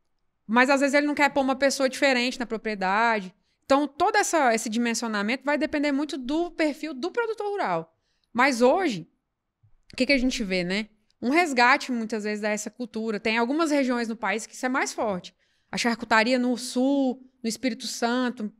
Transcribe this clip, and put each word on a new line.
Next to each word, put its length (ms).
Mas 220
às 120
vezes 120
ele 140
não 80
quer 140
pôr 120
uma 140
pessoa 340
diferente 500
na 60
propriedade. 880
Então, 220
todo 280
essa, 400
esse 140
dimensionamento 720
vai 140
depender 340
muito 260
do 340
perfil 420
do 180
produtor 360
rural. 480
Mas 280
hoje, 460
o 40
que 80
que 80
a 40
gente 260
vê, 200
né? 240
Um 80
resgate, 640
muitas 320
vezes, 180
dessa 280
cultura. 500
Tem 180
algumas 320
regiões 380
no 80
país 300
que 100
isso 100
é 40
mais 240
forte. 420
A 60
charcutaria 640
no 180
sul, 640
no 60
Espírito 360
Santo, 760